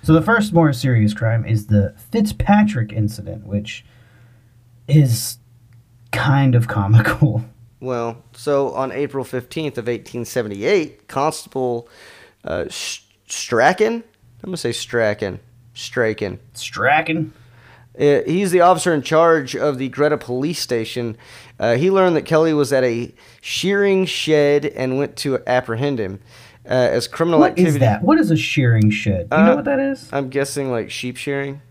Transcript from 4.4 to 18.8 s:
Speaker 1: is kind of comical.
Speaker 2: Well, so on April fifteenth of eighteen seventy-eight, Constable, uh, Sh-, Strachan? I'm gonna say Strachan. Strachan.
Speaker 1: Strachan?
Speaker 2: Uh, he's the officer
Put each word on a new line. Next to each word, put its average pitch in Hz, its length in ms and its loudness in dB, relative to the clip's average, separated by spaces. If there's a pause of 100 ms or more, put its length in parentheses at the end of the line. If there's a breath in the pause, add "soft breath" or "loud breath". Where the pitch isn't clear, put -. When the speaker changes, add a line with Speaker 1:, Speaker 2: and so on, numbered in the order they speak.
Speaker 1:
is 135 500 4 (760)
kind 139 440 2
of 120 120 2
comical. 107 760 2 (380)
Speaker 2:
Well, 120 420 -6 (100)
so 139 400 0
on 131 180 -4
April 135 320 -4
fifteenth 131 540 -6
of 117 120 -6
eighteen 120 360 -6
seventy-eight, 123 840 -4
Constable, 131 840 -4 (540 loud breath)
uh, 85 260 -6
Sh-, - 320 -12 (260)
Strachan? 185 680 0
I'm - 540 -16
gonna 180 80 -8
say 123 140 -4
Strachan. 104 680 -2 (340)
Strachan. 107 680 -4 (140)
Speaker 1:
Strachan? 160 800 -2 (680 soft breath)
Speaker 2:
Uh, 143 260 4
he's 185 260 0
the 180 100 4
officer 175 320 4